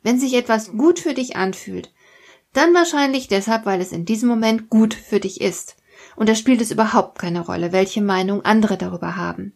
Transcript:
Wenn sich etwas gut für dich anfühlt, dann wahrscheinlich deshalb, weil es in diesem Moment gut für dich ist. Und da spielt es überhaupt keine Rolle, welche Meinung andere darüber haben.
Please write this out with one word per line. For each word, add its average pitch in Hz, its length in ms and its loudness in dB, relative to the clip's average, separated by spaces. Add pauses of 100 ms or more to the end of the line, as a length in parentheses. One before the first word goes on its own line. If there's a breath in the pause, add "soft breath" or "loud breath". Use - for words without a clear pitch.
Wenn 247 160 0
sich 254 160 0
etwas 226 380 0
gut 311 260 4
für 311 140 -4
dich 254 240 -6
anfühlt, 185 560 -6 (600 soft breath)
dann 320 200 4
wahrscheinlich 285 560 2
deshalb, 220 380 0
weil 190 140 0
es 180 120 -6
in 170 140 -6
diesem 220 220 0
Moment 226 420 0
gut 220 240 4
für - 260 -2
dich 190 200 -8
ist. - 360 -6 (400 soft breath)
Und 220 120 2
da 220 60 4
spielt 233 260 2
es 226 100 -2
überhaupt 220 480 0
keine 175 220 -6
Rolle, 170 320 -4
welche 190 280 0
Meinung 196 440 -2
andere 208 340 2
darüber 180 380 -8
haben. 175 400 -8